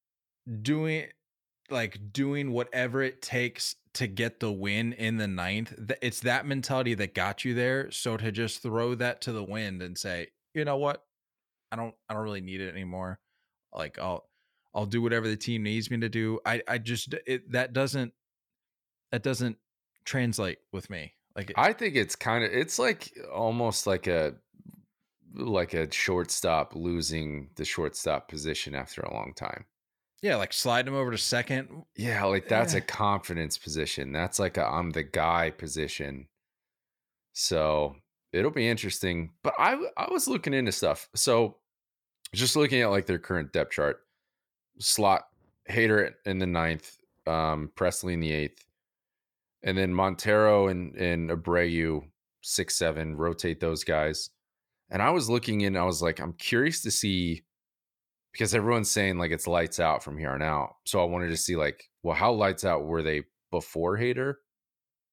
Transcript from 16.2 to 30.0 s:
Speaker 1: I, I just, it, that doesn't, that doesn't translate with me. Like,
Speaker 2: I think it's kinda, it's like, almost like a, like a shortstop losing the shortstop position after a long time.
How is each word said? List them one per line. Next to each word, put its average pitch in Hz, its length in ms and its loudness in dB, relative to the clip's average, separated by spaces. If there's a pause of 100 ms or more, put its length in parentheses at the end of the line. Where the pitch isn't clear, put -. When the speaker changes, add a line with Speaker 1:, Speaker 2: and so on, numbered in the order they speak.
Speaker 1:
I, 113 220 0
I 120 120 -2
just, 117 360 -6 (100)
it, 127 280 -4
that 123 200 0
doesn't, 131 400 -2 (1000)
that 113 100 -2
doesn't 123 360 -2 (460)
translate 117 540 0 (140)
with 95 180 -8
me. 82 240 -10 (220)
Like, 98 200 -8
Speaker 2:
I 160 160 6
think 208 220 -2
it's 113 220 2
kinda, 117 300 0
it's 131 340 0
like, - 360 -2 (160)
almost 113 540 0
like 92 220 2
a, 78 260 2 (1000)
like 101 380 0
a 80 180 0
shortstop 85 840 0
losing 78 800 -4
the 78 80 -6
shortstop 76 640 -2
position 73 440 -6
after 69 280 -8
a - 120 -8
long 53 220 -8
time. - 300 -10 (580)